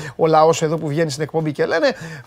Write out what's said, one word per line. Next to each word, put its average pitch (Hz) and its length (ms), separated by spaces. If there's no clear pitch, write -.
ο 165 120
λαός 160 340
εδώ 160 160
που 160 100
βγαίνει 156 220
στην 143 140
εκπομπή 156 280
και 160 140
λένε, 254 260